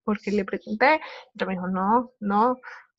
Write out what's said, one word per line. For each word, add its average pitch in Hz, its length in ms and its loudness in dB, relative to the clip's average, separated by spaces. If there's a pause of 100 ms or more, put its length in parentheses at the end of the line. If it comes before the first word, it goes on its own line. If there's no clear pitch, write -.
porque 208 280 -4
le 202 120 0
pregunté, 247 560 0 (340)
ella 196 120 -4
me 190 80 -4
dijo, 180 140 -6
"No, 202 420 0 (100)
no". 214 380 2 (400)